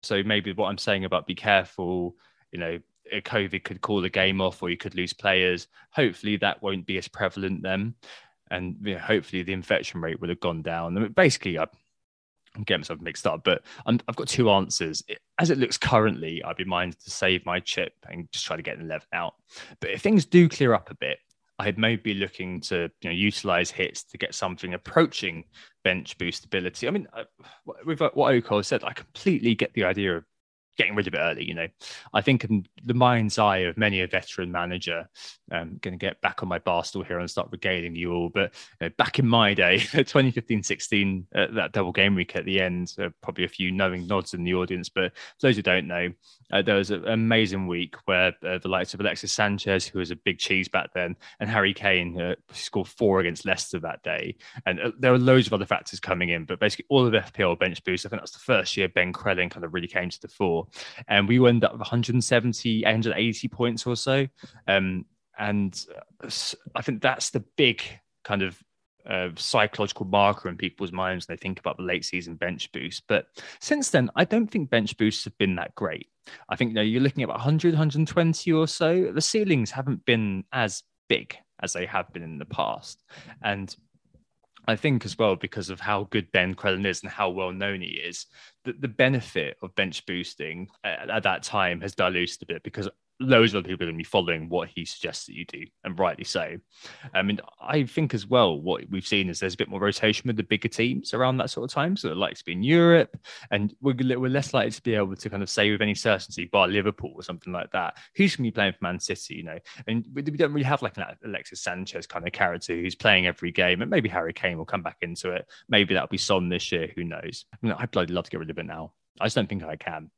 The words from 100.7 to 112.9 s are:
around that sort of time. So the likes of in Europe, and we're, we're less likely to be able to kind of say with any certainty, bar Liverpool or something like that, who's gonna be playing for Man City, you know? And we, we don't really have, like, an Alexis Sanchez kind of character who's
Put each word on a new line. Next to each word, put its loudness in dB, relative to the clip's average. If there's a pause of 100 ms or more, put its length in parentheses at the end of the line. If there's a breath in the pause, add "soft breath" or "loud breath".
around 2
that -2
sort -6
of -14
time. 0
So -6
the -4
likes -4
of -14
in -4
Europe, 6 (360 loud breath)
and 0
we're, 2 (240)
we're -2
less -2
likely 2
to -14
be 0
able 0
to -10
kind -4
of -6
say 4
with 2
any 2
certainty, -2
bar 4
Liverpool 0
or -14
something -10
like -6
that, -4 (200 loud breath)
who's 4
gonna -2
be 0
playing 2
for -12
Man -2
City, -8
you -12
know? -12 (280 loud breath)
And -2
we, -6
we -4
don't 2
really 0
have, 0
like, -6
an -6 (200)
Alexis -10
Sanchez -6
kind -8
of -6
character -2
who's -4